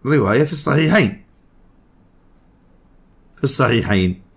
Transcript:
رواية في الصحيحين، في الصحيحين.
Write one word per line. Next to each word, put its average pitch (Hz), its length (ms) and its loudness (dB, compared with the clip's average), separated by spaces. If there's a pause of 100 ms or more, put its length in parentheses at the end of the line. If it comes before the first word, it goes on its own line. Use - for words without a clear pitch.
رواية 131 380 2
في 147 80 -10
الصحيحين، 156 720 0 (2000)
في - 80 -8
الصحيحين. 104 800 0 (140)